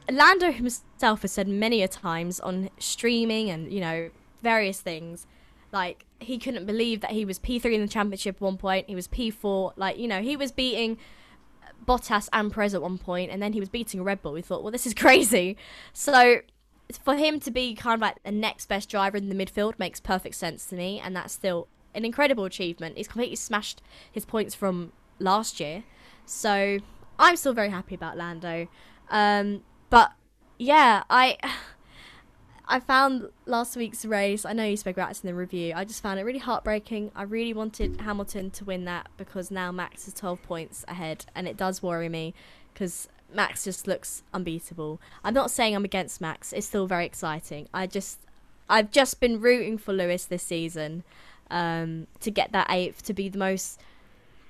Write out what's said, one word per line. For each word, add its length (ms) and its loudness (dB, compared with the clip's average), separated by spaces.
Lando 420 8
himself 720 0
has 100 -4
said 160 -2
many 340 2
a 60 2
times 540 -6
on 360 -4
streaming 720 0
and, 220 -6
you 80 -4
know, 300 -4
various 400 2
things, 460 -10
like, 340 -4
he 180 -8
couldn't 280 -6
believe 360 0
that 100 -6
he 140 -2
was 140 -6
P 180 -2
three 160 0
in 80 2
the 60 0
championship 480 -2
at 60 -12
one 160 0
point. 320 0
He 60 -8
was 120 -8
P 240 -2
four. 460 -2
Like, 200 -2
you 100 -4
know, 140 -2
he 140 -2
was 160 -4
beating 460 -2
Bottas 440 2
and 220 2
Perez 220 0
at 60 -2
one 180 -4
point, 320 -4
and 100 -6
then 120 -2
he 60 -2
was 100 -6
beating 340 -6
Red 180 -2
Bull. 120 -6
We 100 -6
thought, 180 -4
"Well, 100 -6
this 140 -6
is 80 -2
<laughs> 120 0
crazy." 520 8
So 480 8
for 120 4
him 240 2
to 100 -6
be 240 -2
kind 220 0
of, 60 -2
like, 220 -2
the 80 -8
next 360 -2
best 220 -2
driver 280 0
in 120 -4
the 60 -4
midfield 440 -2
makes 200 -6
perfect 360 -4
sense 320 -8
to 80 -10
me, 240 -6
and 160 -8
that's 180 -8
still 340 -2
an 100 -4
incredible 400 2
achievement. 520 -6
He's 100 -8
completely 300 -4
smashed 440 -6
his 140 -8
points 280 -2
from 380 -4
last 420 2
year. 240 -6
So 540 2
I'm 200 10
still 160 0
very 160 0
happy 260 -8
about 220 -10
Lando. 500 -6
Um, 540 2
but, 220 10
yeah, 500 8
I, 320 6
<sighs> 60 -4
I 120 2
found 500 4
last 300 -2
week's 300 -6
race, 400 0
I 80 -4
know 120 0
you 120 0
spoke 180 -6
about 160 -2
it 120 -12
in 40 -6
the 60 -4
review, 420 -4
I 80 -4
just 180 -10
found 180 -4
it 40 -6
really 160 -4
heartbreaking. 760 -4
I 80 -8
really 300 -4
wanted 480 -4
Hamilton 500 -6
to 140 -14
win 200 -6
that 220 -8
because 340 -10
now 220 -4
Max 340 -10
is 60 -16
twelve 300 -6
points 440 -10
ahead, 380 -8
and 120 -6
it 100 -8
does 260 -2
worry 240 -2
me 260 -6
'cause 360 -8
Max 320 -2
just 220 -8
looks 360 -6
unbeatable. 680 -6
I'm 100 -2
not 180 2
saying 240 2
I'm 100 0
against 360 -4
Max. 320 -8
It's 140 -6
still 200 -2
very 180 0
exciting. 680 -8
I 140 -4
just, 320 -8
I've 220 6
just 280 4
been 220 2
rooting 360 4
for 140 -8
Lewis 340 0
this 180 -6
season, 600 -6
um, 580 -2
to 100 -4
get 220 0
that 160 2
eighth, 340 0
to 100 -4
be 160 -4
the 80 -8
most, 420 -2